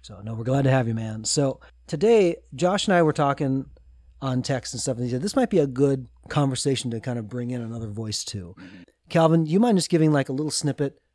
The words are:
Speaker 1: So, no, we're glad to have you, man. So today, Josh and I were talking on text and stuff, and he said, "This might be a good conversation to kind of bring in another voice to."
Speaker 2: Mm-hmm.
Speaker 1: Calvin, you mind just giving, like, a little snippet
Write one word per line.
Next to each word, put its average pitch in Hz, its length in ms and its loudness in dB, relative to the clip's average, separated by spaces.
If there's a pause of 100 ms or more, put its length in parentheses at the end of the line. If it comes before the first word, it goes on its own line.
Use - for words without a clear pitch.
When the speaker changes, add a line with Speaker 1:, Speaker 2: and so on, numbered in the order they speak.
Speaker 1:
So, - 200 -20
no, 110 140 -10
we're 113 100 -8
glad 135 180 2
to 131 80 4
have 131 160 2
you, 113 60 -2
man. 110 320 -6
So 139 340 0 (260)
today, 185 520 4 (180)
Josh 180 320 0
and 190 80 4
I 170 80 6
were 151 100 4
talking 139 520 0 (560)
on 127 200 -2
text 127 320 -4
and 120 60 -8
stuff, 127 160 -4
and 123 100 -4
he 120 60 -4
said, 127 100 -2
"This 208 140 -6
might 262 140 2
be 185 100 4
a 143 80 4
good 135 400 0 (220)
conversation 135 640 0
to 113 100 -6
kind 120 180 -6
of 107 80 -10
bring 120 240 -8
in 123 100 -6
another 113 280 -8
voice 107 360 -8
to." 90 320 -10
Speaker 2:
Mm-hmm. 92 260 -20 (260)
Speaker 1:
Calvin, 165 360 4
you 165 140 2
mind 233 180 4
just 170 120 0
giving, 156 240 4
like, 139 160 0
a - 20 -4
little 143 200 -4
snippet 139 500 -4 (140)